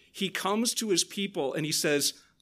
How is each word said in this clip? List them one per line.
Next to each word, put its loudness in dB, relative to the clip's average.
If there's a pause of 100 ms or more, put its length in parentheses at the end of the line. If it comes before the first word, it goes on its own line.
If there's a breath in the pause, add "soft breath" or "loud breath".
(120 soft breath)
he -2
comes 0
to -2
his 4
people -2
and -2
he -2
says, 2 (300 soft breath)